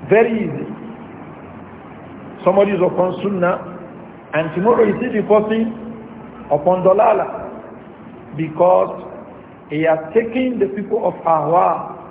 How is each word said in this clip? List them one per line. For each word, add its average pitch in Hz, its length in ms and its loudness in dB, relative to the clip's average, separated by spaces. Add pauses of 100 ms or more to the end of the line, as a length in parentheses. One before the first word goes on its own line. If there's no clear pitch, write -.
(100)
Very 226 200 6 (120)
easy. 143 240 -6 (1800)
Somebody 202 280 4
is 185 100 0
upon 180 400 0
Sunnah, 185 360 0 (760)
and 160 200 -2
tomorrow 226 300 4
you 202 160 2
see 240 180 -4
the 196 80 0
person 214 520 2 (720)
upon 180 340 2
Dalala, - 1500 0
because 175 680 2 (680)
he 151 120 -2
has 160 160 4 (140)
taken 233 460 0
the 196 80 2 (100)
people 214 300 -2
of 180 80 -2 (100)
Ahwa 165 720 0 (140)